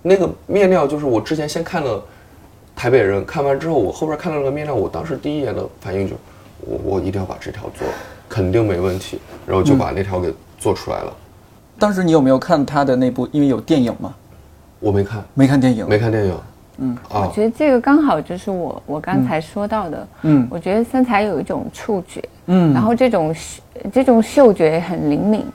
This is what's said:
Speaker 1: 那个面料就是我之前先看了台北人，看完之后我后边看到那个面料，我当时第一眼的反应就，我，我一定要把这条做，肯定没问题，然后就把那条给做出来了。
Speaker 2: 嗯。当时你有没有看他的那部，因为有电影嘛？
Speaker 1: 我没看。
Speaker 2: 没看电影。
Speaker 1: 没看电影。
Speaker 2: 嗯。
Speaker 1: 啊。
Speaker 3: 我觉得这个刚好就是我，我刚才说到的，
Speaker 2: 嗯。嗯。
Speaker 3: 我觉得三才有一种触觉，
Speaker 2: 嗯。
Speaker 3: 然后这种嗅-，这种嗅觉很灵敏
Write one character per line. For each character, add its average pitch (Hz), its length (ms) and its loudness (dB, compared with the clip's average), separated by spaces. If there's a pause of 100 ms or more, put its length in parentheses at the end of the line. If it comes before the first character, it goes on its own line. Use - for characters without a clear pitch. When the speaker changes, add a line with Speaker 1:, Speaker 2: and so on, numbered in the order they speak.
Speaker 1:
那 185 140 4
个 170 140 0 (180)
面 190 220 2
料 165 180 4
就 147 100 -2
是 147 80 -4
我 113 140 2
之 156 160 -4
前 151 140 -4
先 170 120 -6
看 165 220 -6
了 113 180 -4 (720)
台 123 160 -4
北 127 120 6
人， 98 240 -2
看 143 180 -4
完 139 160 0
之 160 80 -6
后 165 60 -2
我 120 180 0
后 - 160 -6
边 151 100 -4
看 165 140 -6
到 151 80 -4
那 135 60 -2
个 135 40 0
面 147 160 -6
料， 147 80 -6
我 - 140 -2
当 156 180 -8
时 131 120 -6
第 147 200 -4
一 143 40 -4
眼 110 120 -4
的 - 80 -6 (200)
反 98 120 -8
应 95 140 -2
就， - 80 -8 (460)
我， - 240 -8
我 95 160 -2
一 95 100 -4
定 98 80 -4
要 92 60 -4
把 - 120 -10
这 - 140 -12
条 - 120 -14 (140)
做， - 80 -8 (440)
肯 92 200 -2
定 110 160 2
没 92 140 0
问 92 180 0
题， - 220 -10 (260)
然 95 120 0
后 92 40 2
就 139 140 4
把 - 160 0
那 90 100 -4
条 92 200 -4
给 85 120 -4 (240)
做 104 160 -2
出 - 160 -8
来 50 100 -6
了。 50 100 -10
Speaker 2:
嗯。 - 160 -18 (540)
当 208 140 2
时 185 100 0
你 165 80 4
有 160 80 6
没 131 100 4
有 131 80 6
看 147 280 2
他 143 180 0
的 135 100 2
那 127 160 2
部， 123 220 -2
因 147 80 0
为 143 80 4
有 123 140 2
电 147 200 2
影 117 200 0
嘛？ 92 120 -10 (680)
Speaker 1:
我 104 100 2
没 98 100 2
看。 98 220 -6 (100)
Speaker 2:
没 135 140 6
看 139 100 4
电 127 160 4
影。 104 140 -2
Speaker 1:
没 104 100 2
看 113 140 0
电 107 140 0
影。 87 100 0 (440)
Speaker 2:
嗯。 123 180 -4 (100)
Speaker 1:
啊。 202 180 -2
Speaker 3:
我 180 80 -4
觉 208 80 -2
得 226 80 2
这 294 220 0
个 240 80 4
刚 294 240 4
好 185 160 2
就 175 180 -8
是 196 140 -8
我， 175 340 -6
我 147 140 -6
刚 - 260 0
才 156 140 0
说 202 260 -6
到 208 240 -4
的， 127 180 -10 (160)
Speaker 2:
嗯。 147 200 4
嗯。 117 80 -2
Speaker 3:
我 170 80 -8
觉 185 160 -2
得 226 80 2
三 254 220 0
才 208 160 2
有 196 180 -2
一 - 40 -4
种 - 280 -6
触 196 340 -6
觉， - 160 -14 (260)
Speaker 2:
嗯。 175 260 4
Speaker 3:
然 127 100 2
后 226 100 2
这 254 160 4
种 165 240 0
嗅-， - 280 -12 (320)
这 262 100 4
种 233 180 6
嗅 247 300 6
觉 165 380 2
很 160 200 -2
灵 147 160 0
敏 214 300 0